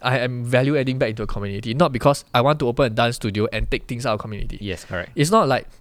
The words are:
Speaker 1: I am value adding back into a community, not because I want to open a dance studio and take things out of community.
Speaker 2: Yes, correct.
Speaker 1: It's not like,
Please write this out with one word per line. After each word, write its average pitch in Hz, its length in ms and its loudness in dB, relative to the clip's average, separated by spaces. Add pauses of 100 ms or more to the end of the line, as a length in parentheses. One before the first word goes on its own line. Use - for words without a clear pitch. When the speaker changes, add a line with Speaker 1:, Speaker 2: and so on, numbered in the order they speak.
Speaker 1:
I 127 180 0
am 123 260 -2
value 131 320 2
adding 131 200 0
back 123 120 2
into 110 140 -4
a 104 40 -2
community, 101 460 -4
not 147 180 2
because 143 320 2 (100)
I 123 80 6
want 147 180 2
to 131 80 0
open 135 180 2
a 117 40 2
dance 120 280 2
studio 104 340 0
and 110 180 -2
take 127 180 -2
things 120 180 -6
out 113 100 2
of 104 40 -4
community. 104 420 -8
Speaker 2:
Yes, 95 240 -6
correct. 90 300 -6
Speaker 1:
It's 151 160 -6
not 214 180 4
like, 123 180 -2 (140)